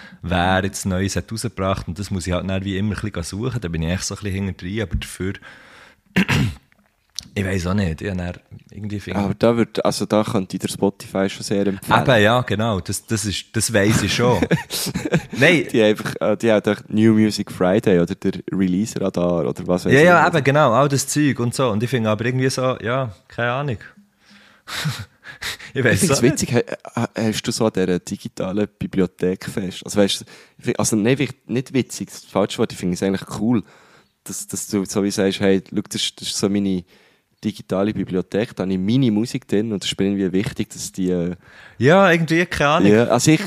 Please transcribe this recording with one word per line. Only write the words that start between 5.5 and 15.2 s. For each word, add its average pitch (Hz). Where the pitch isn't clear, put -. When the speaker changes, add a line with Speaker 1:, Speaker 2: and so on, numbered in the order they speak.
Speaker 1:
<clears throat> 190
Ich 101
weiss 92
auch 92
nicht, 90
ich 101
hab 92
dann 87
irgendwie 101
finde -
Speaker 2:
Aber 98
da 117
würd, -
also 101
da 107
könnte 95
ich -
dir 101
Spotify 98
schon -
sehr 101
empfehlen. 101
Speaker 1:
Eben, 113
ja, 117
genau, 107
das, -
das 107
ist, 98
das 113
weiss 107
ich 98
schon. 120
Speaker 2:
<laughs> -